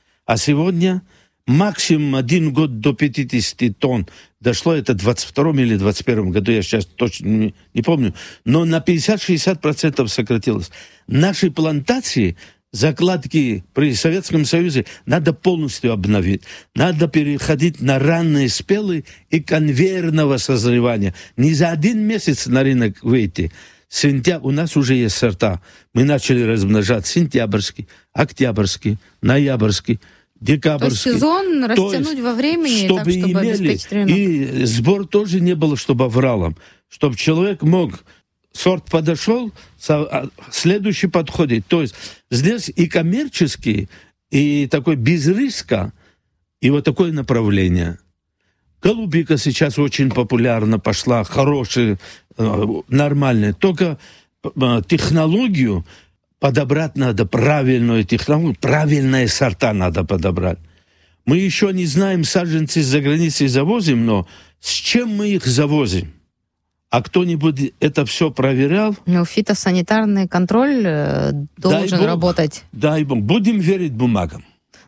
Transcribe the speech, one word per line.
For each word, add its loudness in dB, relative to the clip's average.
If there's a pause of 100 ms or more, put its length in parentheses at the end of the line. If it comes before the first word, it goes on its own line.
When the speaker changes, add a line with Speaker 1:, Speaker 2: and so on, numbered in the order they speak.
(260)
Speaker 1:
А 0
сегодня 0 (440)
максимум 0
один 0
год -2
до 2
пятидесяти -2
тонн -2 (340)
дошло, 0
это -2
в 0
двадцать -2
втором 0
или 2
двадцать 0
первом 0
году, 0
я 0
щас -2
точно -6
не, 0 (200)
не 0
помню. 0 (300)
Но 2
на 0
пятьдесят-шестьдесят 0
процентов -2
сократилось. -2 (380)
Наши 2
плантации, -2 (340)
закладки 0
при 0
Советском 0
Союзе 0 (220)
надо 0
полностью -2
обновить. 0 (320)
Надо 2
переходить 0
на 2
ранние 2
спелые -2 (260)
и 0
конвейерного 0
созревания. 0 (240)
Не 4
за 2
один 0
месяц -2
на 2
рынок 0
выйти. 0 (380)
Сентя-, 0
у -4
нас -2
уже 2
есть 0
сорта. 0 (320)
Мы 2
начали 2
размножать 0
сентябрьский, -2 (240)
октябрьский, -2 (240)
ноябрьский, 0 (400)
декабрьский. 0
Speaker 2:
То 0
есть -4 (200)
сезон 0
Speaker 1:
То -2
Speaker 2:
растянуть 0
Speaker 1:
есть, -6
Speaker 2:
во -2
времени, 0
Speaker 1:
чтобы 0
Speaker 2:
так, 0
чтобы 0
Speaker 1:
имели, 0
Speaker 2:
обеспечить -2
рынок. 0
Speaker 1:
и 0
сбор 0
тоже 0
не 2
было, 0
чтобы 0
авралом. 0 (360)
Чтоб -2
человек 0
мог, 0 (480)
сорт -2
подошел, 0 (260)
со-, 0
а, -6 (220)
следующий 0
подходит. 0
То 2
есть -4 (360)
здесь 0
и 0
коммерческий, -2 (420)
и 0
такой 0
без 0
риска, -2 (680)
и 0
вот 0
такое 0
направление. 0 (840)
Голубика 0
сейчас -2
очень 0
популярна, 0
пошла, -2
хорошая, 0 (380)
э, -2 (220)
нормальная. 2
Только, 0 (460)
э, 0
технологию 0 (540)
подобрать 0
надо, 0
правильную 2
технологию, 0
правильные 2
сорта 0
надо 0
подобрать. -2 (680)
Мы 4
еще 0
не -2
знаем, 0
саженцы 0
из-за 2
границы 0
завозим, 2
но 0 (340)
с -10
чем -2
мы -2
их 0
завозим? 0 (800)
А 0
кто-нибудь 0
это 0
все 0
проверял? 0 (100)
Speaker 2:
Ну, 2
фитосанитарный 0
контроль, 0
э, 0
Speaker 1:
Дай -6 (340)
Speaker 2:
должен -2
Speaker 1:
бог. 4
Speaker 2:
работать. -2 (100)
Speaker 1:
Дай 0
бог. -2
Будем 2
верить 0
бумагам. -2 (440)